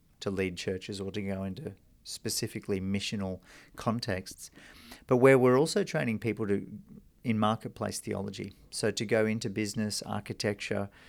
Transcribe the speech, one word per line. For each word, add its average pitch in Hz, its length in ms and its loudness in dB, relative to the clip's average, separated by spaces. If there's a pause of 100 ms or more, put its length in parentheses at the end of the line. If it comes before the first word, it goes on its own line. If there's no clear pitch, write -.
(200)
to 101 120 -2
lead 95 240 0
churches 95 440 -6
or 98 120 -6
to 104 100 -4
go 98 220 -4
into 98 300 -8 (280)
specifically - 800 -4
missional 98 580 -2 (380)
contexts, 107 760 -4 (560)
but 127 120 4
where 135 200 10
we're 127 200 6
also 165 260 2
training 127 340 -2
people 107 300 -2
to, 101 180 0 (560)
in 113 160 0
marketplace 107 640 0
theology. 101 520 -6 (180)
So - 200 0
to 110 160 -4
go 110 200 4
into 110 220 0
business, 104 540 -2
architecture, 104 840 -2 (200)